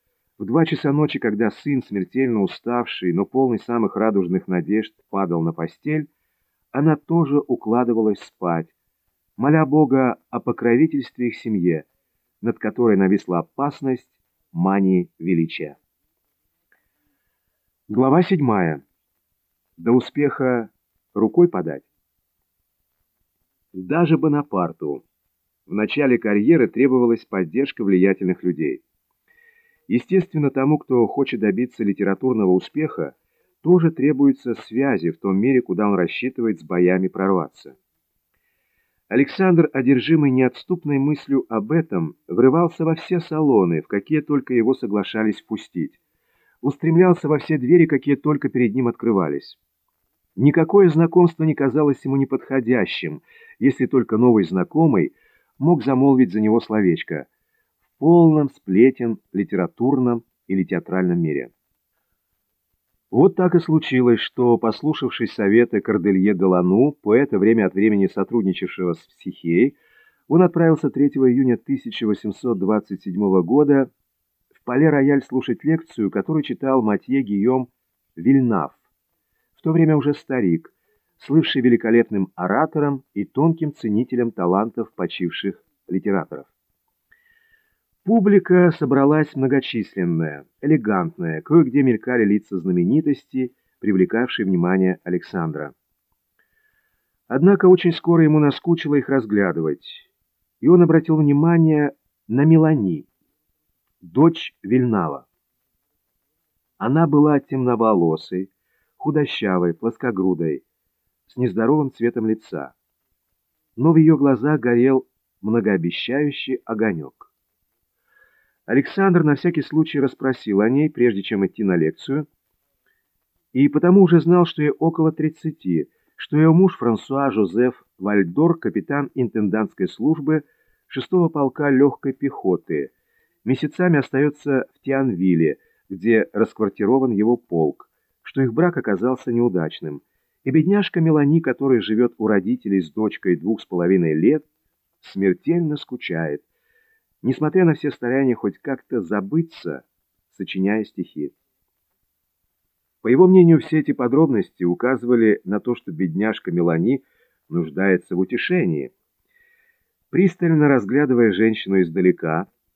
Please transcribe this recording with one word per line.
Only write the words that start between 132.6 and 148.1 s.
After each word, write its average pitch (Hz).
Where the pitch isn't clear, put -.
месяцами 147
остаётся 139
в -
Тианвиле, 92
где 101
расквартирован 110
его 110
полк, 80
что -
их 120
брак 170
оказался 120
неудачным, 87
и 135
бедняжка 180
Мелани, 156
которая 131
живёт 110
у 107
родителей 101
с 80
дочкой 98
двух 107
с -
половиной 87
лет, 113
смертельно 147
скучает, 82
несмотря 151
на 160
все 143
старания 127